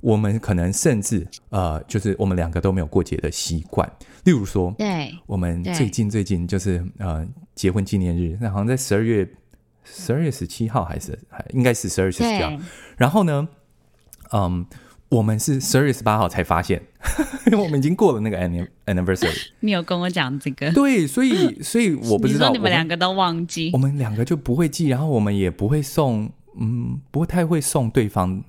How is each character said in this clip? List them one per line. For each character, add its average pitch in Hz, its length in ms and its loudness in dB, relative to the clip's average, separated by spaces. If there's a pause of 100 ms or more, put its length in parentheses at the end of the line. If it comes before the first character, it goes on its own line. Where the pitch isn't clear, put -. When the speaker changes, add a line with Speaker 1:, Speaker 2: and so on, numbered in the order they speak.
Speaker 1:
我 110 140 2
们 107 220 0
可 107 160 -2
能 87 180 2
甚 120 280 0
至， 98 260 -2 (220)
呃， 87 360 -2
就 - 140 -4
是 98 200 0
我 104 80 2
们 92 100 2
两 82 140 0
个 85 100 -2
都 95 100 2
没 92 100 0
有 80 60 -2
过 90 160 2
节 - 140 -4
的 78 140 -4
习 - 400 -6
惯。 - 200 -2 (340)
例 185 60 8
如 120 140 2
说， 92 320 -2
Speaker 2:
对， 175 360 -4 (140)
Speaker 1:
我 101 100 -4
们 87 280 -2
最 160 240 0
近， 110 180 0
Speaker 2:
对。 101 40 -2
Speaker 1:
最 104 140 0
近 87 220 -2
就 95 120 -2
是， 90 260 -2 (140)
呃， 80 280 -4 (280)
结 92 180 0
婚 98 120 0
纪 104 120 -2
念 90 200 2
日， 85 240 -2
那 113 100 -2
好 101 80 -4
像 101 80 -2
在 127 100 0
十 131 180 -2
二 101 60 4
月， 110 260 2 (580)
十 - 280 -8
二 139 80 0
月 160 100 0
十 - 160 -6
七 110 220 -6
号 107 160 -2
还 - 160 -8
是， - 180 -10 (100)
还， - 220 -16
应 131 120 0
该 123 100 4
是 110 160 -2
十 95 140 0
二 95 40 4
月 92 60 0
十 - 60 -6
七 220 240 0
号。 156 80 -2
Speaker 2:
对。 147 80 -8 (380)
Speaker 1:
然 131 140 4
后 202 140 4
呢， 151 240 0 (840)
嗯， 90 320 0 (440)
我 117 140 4
们 107 180 2
是 135 200 0
十 131 180 2
二 139 60 4
月 139 80 2
十 113 120 -6
八 110 140 2
号 95 100 2
才 87 160 -2
发 85 180 2
现， 90 180 0 (340)
<laughs> 269 360 0
因 - 20 4
为 220 60 4
我 196 80 2
们 151 120 0
已 135 40 2
经 160 140 2
过 190 160 4
了 110 80 0
那 110 100 -2
个 92 80 -4
anni-, 87 300 -2 (160)
anniversary。 92 680 0
Speaker 2:
<laughs> - 60 -20
你 214 120 0
有 175 100 0
跟 175 160 -2
我 175 100 -2
讲 143 300 -2
这 143 140 -4
个。 143 200 -4
Speaker 1:
对， 262 320 4
所 247 200 0
以， 240 380 2
所 220 180 0
以 196 140 4
我 113 220 2
不 - 120 2
知 139 100 2
道， - 80 4
Speaker 2:
<laughs> - 40 4
你 - 40 2
说 - 20 -2
你 - 20 -4
们 196 120 2
两 165 160 2
个 170 100 -4
都 180 160 2
忘 175 340 0
记。 165 260 -4
Speaker 1:
我 135 60 2
们， 139 120 4
我 - 20 -2
们 143 60 -2
两 110 160 -2
个 143 100 0
就 165 120 0
不 131 180 -2
会 165 140 2
记， 160 180 0
然 127 140 2
后 156 80 0
我 135 100 2
们 104 180 2
也 95 140 2
不 101 160 -2
会 147 160 2
送， 123 480 0 (300)
嗯， 120 400 -2 (100)
不 160 160 -2
太 170 180 0
会 160 160 2
送 127 300 0
对 110 180 2
方 92 400 0